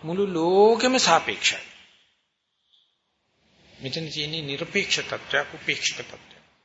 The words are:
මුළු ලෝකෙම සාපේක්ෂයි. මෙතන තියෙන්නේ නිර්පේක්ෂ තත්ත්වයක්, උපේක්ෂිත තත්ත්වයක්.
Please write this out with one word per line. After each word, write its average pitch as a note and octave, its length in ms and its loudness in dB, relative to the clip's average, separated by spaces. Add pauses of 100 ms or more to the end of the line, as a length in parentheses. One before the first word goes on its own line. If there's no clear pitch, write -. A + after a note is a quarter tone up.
මුළු F#3 280 -2
ලෝකෙම G#3+ 680 4
සාපේක්ෂයි. - 640 2 (2250)
මෙතන C#3+ 320 -8
තියෙන්නේ D3+ 320 -8
නිර්පේක්ෂ D3+ 580 -4
තත්ත්වයක්, C3+ 520 -4
උපේක්ෂිත - 460 -6
තත්ත්වයක්. - 460 -18 (200)